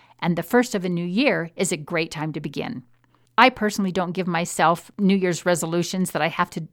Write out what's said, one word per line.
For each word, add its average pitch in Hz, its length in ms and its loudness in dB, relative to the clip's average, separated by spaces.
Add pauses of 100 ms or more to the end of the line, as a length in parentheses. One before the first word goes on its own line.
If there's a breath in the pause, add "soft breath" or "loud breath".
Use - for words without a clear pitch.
(200 soft breath)
and 165 160 2
the 165 80 -2
first 247 320 2
of 180 80 -2
a 190 40 -2
new 175 160 -2
year 180 520 0
is 190 160 0
a 175 40 -2
great 160 360 -2
time 156 220 -6
to 160 60 -6
begin. 143 440 -8 (520)
I 240 140 8
personally 208 420 -2
don't 175 200 0
give 180 160 -4
myself 170 680 2
New 196 200 4
Year's 180 300 0
resolutions 175 680 0
that 151 100 -2
I 160 60 0
have 175 220 -2
to 165 220 -10